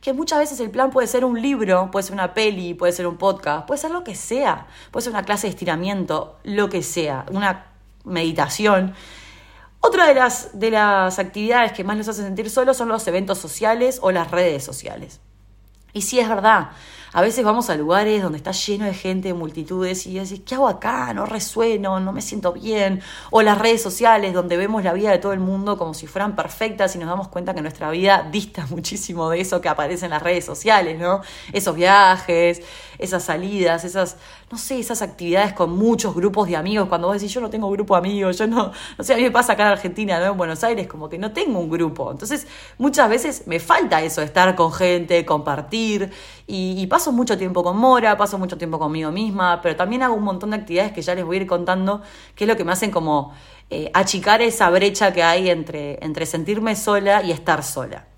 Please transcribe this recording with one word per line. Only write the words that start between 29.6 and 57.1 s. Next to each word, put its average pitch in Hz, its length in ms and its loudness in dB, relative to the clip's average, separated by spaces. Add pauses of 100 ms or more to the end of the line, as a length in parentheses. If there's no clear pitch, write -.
aparece 165 360 -2
en 170 60 -6
las 151 100 -2
redes 170 240 0
sociales, 165 540 2
¿no? 185 220 0 (300)
Esos 196 240 -2
viajes, 175 840 6 (380)
esas 185 240 -4
salidas, 175 640 0
esas, 185 320 -4 (340)
no 233 80 -12
sé, 262 180 -6
esas 233 240 -4
actividades 190 520 0
con 170 220 0
muchos 214 380 2
grupos 190 340 0
de 170 100 -2
amigos. 196 320 0
Cuando 170 180 0
vos 196 80 0
decís, 202 180 -6
"Yo 247 80 -4
no 220 80 -6
tengo 220 220 -4
grupo 202 240 2
de 180 40 6
amigos", 190 380 -2
yo 220 80 0
no, 226 260 0 (280)
no - 40 -8
sé, 208 100 4
a 226 40 4
mí 240 60 4
me 247 80 4
pasa 240 220 4
acá 202 100 2
en 208 60 6
Argentina, 190 500 -2
¿no? 190 140 0
En 196 40 -6
Buenos 160 260 -4
Aires, 226 220 -2
como 156 240 -14
que 170 80 -10
no 214 140 -6
tengo 277 280 -2
un 160 120 -4
grupo. 156 400 -4
Entonces, 214 340 -6 (320)
muchas 269 320 4
veces 254 380 -2
me 170 120 -2
falta 175 440 2
eso 160 180 -2
de 151 60 -2
estar 185 280 4
con 165 160 4
gente, 175 540 2
compartir, 147 540 -2 (680)
y, 185 320 -4
y 190 100 -4
paso 247 260 2
mucho 233 240 2
tiempo 180 260 -2
con 180 140 0
Mora, 226 400 6
paso 202 200 0
mucho 180 200 -4
tiempo 160 220 -6
conmigo 156 320 -4
misma, 196 500 0
pero 160 160 0
también 226 260 -2
hago 247 120 2
un 208 80 -2
montón 196 260 -4
de 214 80 -4
actividades 208 340 -2
que 180 100 -10
ya 180 140 -2
les 185 80 -4
voy 170 140 -2
a 190 40 -2
ir 190 60 -6
contando, 185 540 0 (340)
que - 80 -4
es 208 60 0
lo 226 80 2
que 185 80 -2
me 170 80 0
hacen 196 180 -2
como, 151 420 0 (360)
eh, 156 240 -6
achicar 196 480 2
esa 226 280 4
brecha 196 440 4
que 170 100 2
hay 180 260 4
entre, 151 540 -4
entre 156 220 -4
sentirme 208 500 -2
sola 202 480 2